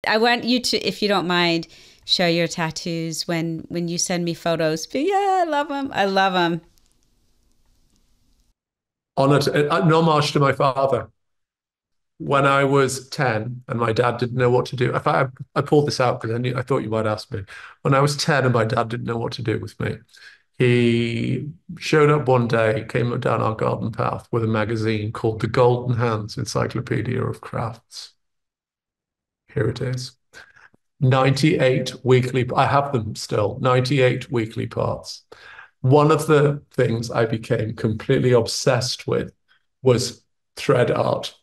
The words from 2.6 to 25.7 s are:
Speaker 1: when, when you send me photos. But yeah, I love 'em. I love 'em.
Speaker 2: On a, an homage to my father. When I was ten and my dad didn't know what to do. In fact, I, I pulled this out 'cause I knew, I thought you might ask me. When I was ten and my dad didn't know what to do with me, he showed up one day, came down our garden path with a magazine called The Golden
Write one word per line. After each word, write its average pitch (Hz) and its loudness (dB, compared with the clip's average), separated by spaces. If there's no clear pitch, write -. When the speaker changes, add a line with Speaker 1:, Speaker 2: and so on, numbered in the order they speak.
Speaker 1:
when, 165 -4
when 170 -4
you 175 -4
send 175 -2
me 170 -2
photos. 160 -2
But 269 -4
yeah, 381 0
I 339 2
love 294 -2
'em. 277 -6
I 202 0
love 190 2
'em. 170 0
Speaker 2:
On 139 4
a, 143 4
an 156 2
homage 160 4
to 160 2
my 139 2
father. 131 0
When 139 0
I 139 4
was 135 0
ten 123 -4
and 117 -4
my 113 0
dad 120 2
didn't 120 -4
know 123 4
what 123 2
to - -10
do. 123 0
In - -2
fact, 147 0
I, 156 0
I - -2
pulled 147 4
this - -4
out 123 0
'cause 113 -6
I 117 -4
knew, 123 -4
I 131 -4
thought 131 -2
you - -8
might 110 -2
ask 107 -4
me. 104 -8
When 139 2
I 135 4
was 147 2
ten 143 0
and 127 2
my 113 2
dad 113 -2
didn't 120 -8
know 117 -4
what 120 -6
to - -12
do 107 -2
with 104 -14
me, - -4
he 120 2
showed 151 4
up 147 2
one 123 4
day, 110 0
came 123 -2
down 123 0
our 113 0
garden 120 -2
path - -6
with 117 0
a 110 -2
magazine 110 -2
called 110 -4
The 120 -4
Golden 123 2